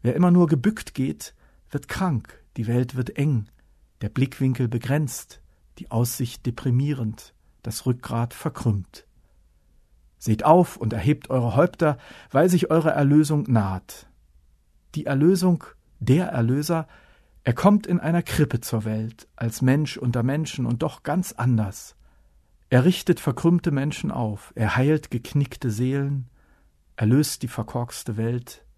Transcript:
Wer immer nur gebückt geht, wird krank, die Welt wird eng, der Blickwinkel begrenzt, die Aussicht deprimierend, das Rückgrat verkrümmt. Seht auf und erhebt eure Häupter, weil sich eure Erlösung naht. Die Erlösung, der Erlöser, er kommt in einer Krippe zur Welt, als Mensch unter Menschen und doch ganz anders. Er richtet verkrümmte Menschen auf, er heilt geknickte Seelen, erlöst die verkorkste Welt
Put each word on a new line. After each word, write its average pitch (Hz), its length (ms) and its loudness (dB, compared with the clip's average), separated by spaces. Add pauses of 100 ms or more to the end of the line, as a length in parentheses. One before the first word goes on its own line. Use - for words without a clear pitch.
Wer 123 140 0
immer 175 160 4
nur 175 160 6
gebückt 170 460 0
geht, - 400 -6 (360)
wird - 180 -8
krank, - 560 -4 (140)
die 110 100 -4
Welt 123 280 0
wird 127 220 -4
eng, 139 300 0 (540)
der 104 80 -4
Blickwinkel 131 580 -2
begrenzt, 123 760 -4 (380)
die - 100 -18
Aussicht 120 560 -4
deprimierend, 123 880 -2 (280)
das - 240 -10
Rückgrat 120 480 -4
verkrümmt. - 720 -6 (1120)
Seht 110 260 -2
auf 170 340 4
und 110 160 -4
erhebt 117 360 -2
eure 120 260 0
Häupter, 156 420 2 (320)
weil 165 200 4
sich 180 200 2
eure 160 220 4
Erlösung 147 520 4
naht. 98 640 -2 (880)
Die - 120 -6
Erlösung, 170 580 2 (360)
der 127 280 2
Erlöser, 147 580 0 (600)
er 120 80 0
kommt 208 340 4
in 175 140 0
einer 170 200 0
Krippe 143 380 0
zur 110 240 -4
Welt, 110 540 -6
als 117 240 -4
Mensch 139 340 2
unter 120 260 -2
Menschen 139 440 -4
und 117 180 -2
doch - 200 -8
ganz 165 280 -2
anders. 110 640 -2 (720)
Er 127 160 4
richtet 180 340 2
verkrümmte 165 520 0
Menschen 139 400 -4
auf, 107 440 -6
er 107 200 0
heilt 147 340 2
geknickte 131 640 -4
Seelen, 135 580 -2 (680)
erlöst 127 440 2
die 123 60 -6
verkorkste 120 680 -8
Welt 120 480 -6 (120)